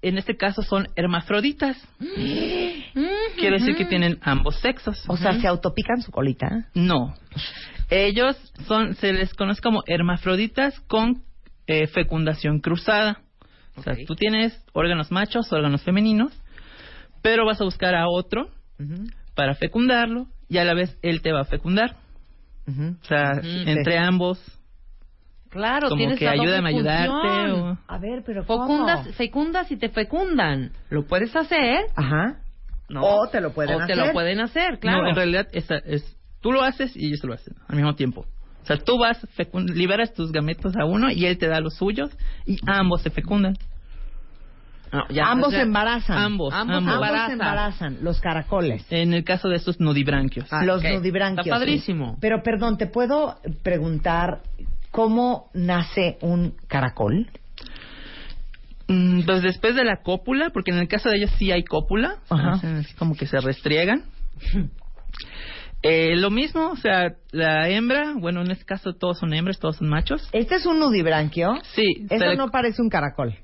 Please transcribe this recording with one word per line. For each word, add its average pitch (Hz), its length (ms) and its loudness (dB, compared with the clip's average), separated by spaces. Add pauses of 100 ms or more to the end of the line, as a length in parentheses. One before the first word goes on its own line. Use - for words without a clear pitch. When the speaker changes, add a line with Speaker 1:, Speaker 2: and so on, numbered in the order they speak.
Speaker 1:
en 190 160 0
este 196 180 -4
caso 202 260 -2
son 196 320 0
hermafroditas. 208 800 0 (240)
Speaker 2:
<gasps> 349 1400 -4
Speaker 1:
Quiere 196 200 4
decir 254 180 2
que 339 80 0
Speaker 2:
Ujú. 349 60 -6
Speaker 1:
tienen 175 320 2
ambos 139 340 2
sexos. 240 520 -4
Speaker 3:
O 180 80 0
sea, 185 160 2
Speaker 1:
Ujú. 233 80 0
Speaker 3:
¿se 220 80 2
autopican 185 540 -2
su - 100 -12
colita? 139 640 -2
Speaker 1:
No. 170 400 2 (760)
Ellos 202 460 4 (300)
son, 214 300 2
se 196 180 2
les 190 200 0
conoce 202 280 -2
como 220 240 2
hermafroditas 185 960 0
con, 233 420 0 (440)
eh, 156 200 2
fecundación 156 760 0
cruzada. 208 600 2 (560)
O 139 60 -18
sea, - 120 -2
Speaker 2:
Ok. - 120 -6
Speaker 1:
tú 165 100 -4
tienes 220 360 2 (200)
órganos 165 380 0
machos, 208 420 0
órganos 147 300 2
femeninos, 214 500 4 (920)
pero 226 240 4
vas 214 140 0
a 214 40 2
buscar 180 300 0
a 170 140 4
otro 185 400 -2 (300)
Speaker 3:
Ujú. 165 280 -8 (280)
Speaker 1:
para 139 200 2
fecundarlo 233 720 2 (220)
y 180 100 2
a 175 60 4
la 175 100 4
vez 180 280 -2
él 165 200 0
te 160 100 0
va 143 100 2
a - 20 0
fecundar. 180 520 0 (720)
Speaker 3:
Ujú. 151 340 -4
Speaker 1:
O - 60 -20
sea, 147 320 0
Speaker 2:
Ujú. 165 100 -6 (180)
Speaker 1:
entre 156 260 0
Speaker 3:
Sí. 170 60 2
Speaker 1:
ambos. 180 400 2 (1120)
Speaker 2:
Claro, 247 380 0
Speaker 1:
Como 147 100 2
Speaker 2:
tienes 143 200 2
Speaker 1:
que 156 60 0
Speaker 2:
la 147 80 4
doble - 120 2
Speaker 1:
ayúdame 180 240 2
a 156 40 0
ayudarte 151 360 2
Speaker 2:
función. - 420 0 (100)
Speaker 1:
o 175 260 -4
Speaker 3:
A 180 120 -8
ver, 220 280 -6
pero 202 160 -6
Speaker 2:
Fecundas, 269 580 2
Speaker 3:
¿cómo? - 120 -10
Speaker 2:
fecundas 320 580 -2
y 277 60 -4
te 233 140 -4
fecundan. 214 840 0 (180)
Lo 147 160 -2
puedes 202 300 0
hacer. 311 480 2 (100)
Speaker 3:
Ajá. 151 440 0 (500)
Speaker 2:
¿No? 156 140 -4
Speaker 3:
O 208 260 4
te 220 120 0
lo 156 120 -2
pueden 151 220 0
Speaker 2:
O 165 120 0
te 180 60 0
Speaker 3:
hacer. 185 60 2
Speaker 2:
lo 302 140 2
pueden 190 280 0
hacer, 330 380 0
claro. 190 240 2
Speaker 1:
No, 175 80 2
en 170 60 2
realidad 180 360 2
esa 170 240 -4
es, - 400 -6 (240)
tú 233 120 0
lo 262 100 4
haces 262 340 -2
y 151 100 -4
ellos 147 180 -4
lo 123 100 -6
hacen - 200 -16 (140)
al 147 80 -2
mismo 147 180 2
tiempo. 127 320 -2 (360)
O - 20 -20
sea, - 140 0
tú 240 200 2
vas, 233 200 2 (180)
fecun-, 180 380 -2
liberas 196 400 0
tus 160 180 -4
gametos 160 440 -2
a 170 100 2
uno 214 240 2
y 175 160 2
él 180 100 2
te 175 120 0
da 160 120 2
los 160 140 -4
suyos 214 360 -2 (360)
y 196 200 -2
ambos 185 360 4
se 165 80 0
fecundan. 190 480 0 (1300)
Speaker 2:
No, 143 180 -2
ya, - 200 2
Speaker 3:
Ambos 254 180 4
Speaker 2:
o - 20 2
sea, 285 120 2
Speaker 3:
embarazan. 220 540 2
Speaker 1:
Ambos, 202 380 0
Speaker 2:
ambos 208 240 -2
Speaker 1:
ambos. 180 160 2
Speaker 3:
Ambos - 0 - (140)
Speaker 2:
embarazan. 226 240 0
Speaker 3:
embarazan, 202 720 -2
los 170 180 2
caracoles. 160 680 0
Speaker 1:
En 170 240 2
el 170 100 0
caso 180 240 0
de 180 80 2
estos 175 240 -2
nudibranquios. 139 720 2
Speaker 2:
Ah, 156 120 0
Speaker 3:
Los 185 180 4
Speaker 2:
ok. 160 160 0
Speaker 3:
nudibranquios. 185 480 0
Speaker 2:
Está 233 120 2
padrísimo. 202 600 -2
Speaker 3:
Pero, 220 220 2
perdón, 226 360 0
¿te 214 80 -2
puedo 247 500 0 (260)
preguntar 165 800 0 (480)
cómo 226 640 2
nace 175 680 0
un 175 340 0 (140)
caracol? 127 640 0 (1600)
Speaker 1:
Mm, 180 340 4
pues 185 200 4
después 185 320 2
de 254 100 4
la 208 180 0
cópula, 262 480 0
porque 185 220 -4
en 175 60 2
el 175 100 0
caso 208 200 0
de 214 80 4
ellos 202 220 2
sí 190 120 4
hay 180 140 2
cópula, 214 520 0 (120)
Speaker 3:
Ajá. 165 240 2
Speaker 1:
hacen 170 240 0
así 147 180 -4
como 165 220 0
que 143 100 -4
se 135 140 0
restriegan. 156 640 0 (360)
<laughs> 175 300 2 (1120)
Eh, 165 300 4
lo 190 160 4
mismo, 311 400 0
o 330 60 -4
sea, 185 380 2 (180)
la 160 360 2
hembra, 254 480 0
bueno, 175 260 -2
en 180 100 0
este 190 120 -8
caso 196 280 -6
todos 175 260 -2
son 160 160 0
hembras, 175 240 0
todos 160 200 -2
son 156 100 0
machos. 156 420 0
Speaker 3:
¿Este 226 240 2
es 370 100 0
un 330 140 4
nudibranquio? 170 760 2 (200)
Speaker 1:
Sí, 208 340 2
Speaker 3:
Eso 220 140 2
Speaker 1:
se 269 80 4
le 277 60 2
Speaker 3:
no 269 160 0
parece 240 280 0
un 233 80 2
caracol. 143 560 -2